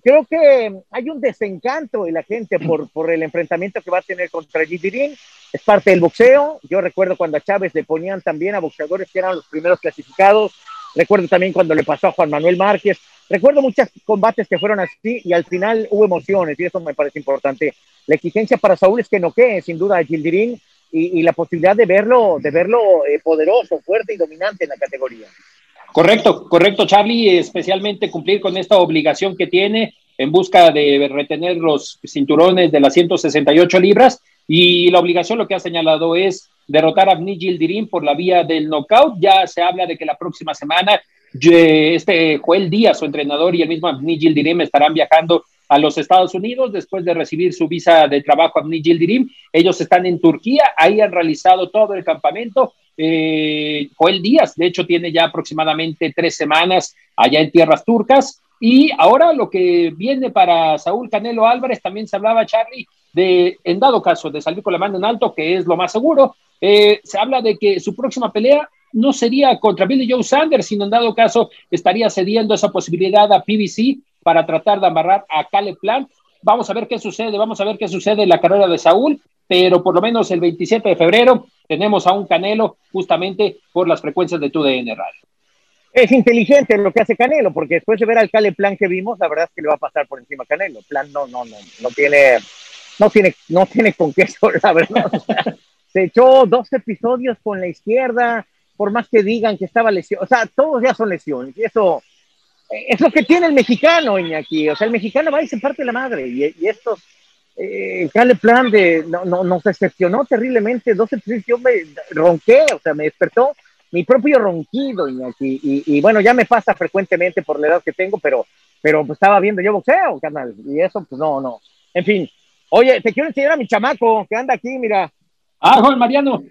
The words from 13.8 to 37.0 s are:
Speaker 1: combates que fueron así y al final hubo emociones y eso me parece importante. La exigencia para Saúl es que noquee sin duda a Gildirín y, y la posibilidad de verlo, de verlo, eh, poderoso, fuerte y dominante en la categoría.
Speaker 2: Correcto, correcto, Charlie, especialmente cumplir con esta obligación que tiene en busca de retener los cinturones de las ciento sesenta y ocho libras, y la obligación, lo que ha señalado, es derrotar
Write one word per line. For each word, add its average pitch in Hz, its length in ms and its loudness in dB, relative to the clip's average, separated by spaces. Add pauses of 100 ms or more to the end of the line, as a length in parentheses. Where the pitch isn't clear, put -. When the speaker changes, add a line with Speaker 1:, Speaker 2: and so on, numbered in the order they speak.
Speaker 1:
combates 214 420 0
que 180 120 -4
fueron 202 220 -4
así 214 440 -8
y 175 80 -2
al 170 120 2
final 214 460 -4
hubo 208 140 2
emociones 175 560 -2
y 175 40 -4
eso 180 140 -6
me 160 160 -10
parece 143 240 -6
importante. 139 560 -4 (320)
La 147 80 2
exigencia 208 440 -2
para 190 180 2
Saúl 202 240 2
es - 80 -6
que 208 100 -2
noquee 196 420 0
sin 165 160 -12
duda 185 220 -2
a 165 60 0
Gildirín 170 560 -4 (320)
y, 170 260 -2
y 160 40 0
la 165 100 2
posibilidad 170 420 -2
de 220 100 4
verlo, 202 560 2
de 151 100 -4
verlo, 180 560 2
eh, 147 160 0
poderoso, 165 580 0
fuerte 214 340 -4
y - 20 -12
dominante 170 480 -6
en 147 60 -12
la 135 60 -10
categoría. 127 500 -10 (680)
Speaker 2:
Correcto, 196 560 2
correcto, 190 380 2
Charlie, 208 520 2
especialmente 190 720 -4
cumplir 180 300 -2
con 190 160 -4
esta 196 200 0
obligación 160 600 0
que 180 100 -2
tiene 208 480 -2 (240)
en 135 120 -2
busca 180 400 6
de 143 400 2
retener 151 460 -4
los 156 500 -4
cinturones 160 640 2
de 143 100 2
las 139 120 4
ciento 175 240 2
sesenta 147 380 0
y 160 60 6
ocho 175 180 4
libras, 202 440 4 (240)
y 175 440 2
la 185 80 4
obligación, 175 400 0
lo 208 100 -4
que 196 60 -4
ha 180 60 -6
señalado, 165 540 -2
es 185 360 -4 (180)
derrotar 160 400 4